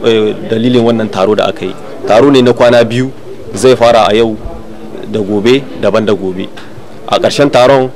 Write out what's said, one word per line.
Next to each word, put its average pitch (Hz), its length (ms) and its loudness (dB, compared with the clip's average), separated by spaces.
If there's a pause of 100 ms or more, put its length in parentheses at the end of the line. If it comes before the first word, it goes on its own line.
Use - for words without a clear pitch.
eh, 107 260 2 (160)
dalilin 120 340 2
wannan 113 280 0
taro 98 240 0
da 98 120 0
aka - 180 -6
yi. 95 100 -8 (320)
Taro 127 240 6
ne 131 100 6
na 123 120 4
kwana 120 340 4
biyu, 127 240 -4 (420)
zai 123 220 4
fara 113 320 4
a 104 80 2
yau 113 200 0 (760)
da 110 80 -4
gobe, 107 420 2 (200)
daban 107 240 0
da 107 80 0
gobe. 92 340 -6 (600)
A - 120 -2
ƙarshen 143 320 0
taron 131 440 4